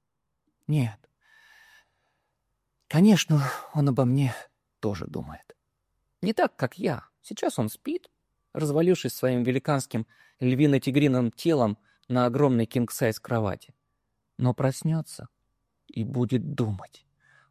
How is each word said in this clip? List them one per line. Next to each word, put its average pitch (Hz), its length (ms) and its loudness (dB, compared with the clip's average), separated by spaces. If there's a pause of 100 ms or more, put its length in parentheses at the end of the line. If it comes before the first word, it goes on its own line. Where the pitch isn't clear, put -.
(680)
Нет. 131 320 -2 (1900)
Конечно, 160 560 4 (320)
он 143 140 2
обо 131 160 2
мне 127 280 2 (460)
тоже 101 300 -4
думает. - 480 -14 (680)
Не 202 120 -2
так, 339 200 -2
как - 240 -6
я. 180 260 -4 (160)
Сейчас - 380 -6
он 107 100 0
спит, - 440 -10 (400)
развалившись 156 600 0
своим 127 300 -2
великанским 127 640 -2 (320)
львино-тигриным 131 960 2
телом 127 460 2 (280)
на 123 200 2
огромной 123 400 2
кинг-сайз 117 520 -2
кровати. - 560 -4 (640)
Но 127 140 2
проснется 156 760 -4 (580)
и - 180 -6
будет 123 500 -2
думать. 107 520 -6 (440)